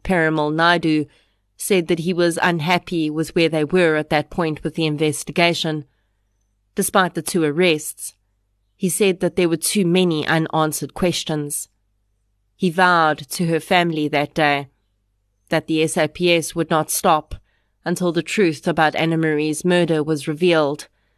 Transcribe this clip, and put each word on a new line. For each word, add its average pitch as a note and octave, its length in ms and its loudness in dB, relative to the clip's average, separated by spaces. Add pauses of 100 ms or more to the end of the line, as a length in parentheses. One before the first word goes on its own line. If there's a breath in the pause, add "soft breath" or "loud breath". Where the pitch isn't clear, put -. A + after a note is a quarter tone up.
Parimal D#3+ 500 0
Naidu, E3 520 2 (500 soft breath)
said F3+ 320 0
that E3+ 120 0
he F3 140 -2
was E3+ 280 0
unhappy E3+ 680 0
with D#3 260 -4
where E3 120 4
they D#3 160 0
were E3 320 2
at D3+ 140 -2
that D3 200 0
point D#3 340 -4
with D#3 120 -6
the E3 100 0
investigation. D#3 1000 -2 (880)
Despite F#3 400 0
the E3+ 80 -4
two E3 220 0
arrests, D#3 720 0 (600)
he F#3+ 140 -2
said F#3+ 300 0
that F3 160 -2
there F3 140 2
were D#3+ 80 2
too F#3 280 0
many E3+ 400 2
unanswered D#3 680 -2
questions. D3+ 760 -4 (880)
He F#3 140 0
vowed E3+ 500 2 (100)
to F3 180 -4
her E3 120 0
family E3 480 0
that C#3+ 260 -2
day C#3+ 360 0 (800)
that D#3 180 -2
the D#3 160 2
S D#3+ 140 -2
A D#3 100 2
P F3 240 0
S E3 240 0
would E3 140 -2
not D#3 200 0
stop - 460 0 (480)
until F3 280 -2
the E3 120 -2
truth E3+ 440 -2
about D#3 280 2
Anna E3 220 0
Marie's D#3 480 -2
murder E3+ 360 2
was D3 260 -4
revealed D#3 600 0 (300)